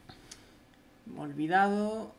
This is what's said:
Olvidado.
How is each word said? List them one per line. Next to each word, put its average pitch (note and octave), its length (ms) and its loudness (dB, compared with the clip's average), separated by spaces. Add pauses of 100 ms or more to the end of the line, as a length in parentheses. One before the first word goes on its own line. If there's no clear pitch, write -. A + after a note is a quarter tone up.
(1160)
Olvidado. G3 1040 0